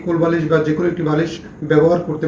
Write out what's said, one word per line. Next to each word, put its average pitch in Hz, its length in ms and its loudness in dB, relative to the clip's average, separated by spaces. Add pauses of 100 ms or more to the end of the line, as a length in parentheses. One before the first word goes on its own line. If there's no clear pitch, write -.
কোল 170 180 -2
বালিশ 165 280 2
বা 160 160 4
যে 156 100 0
কোনো 175 160 0
একটি 170 180 -6
বালিশ 160 220 0 (380)
ব্যবহার 165 380 4
করতে 151 200 -4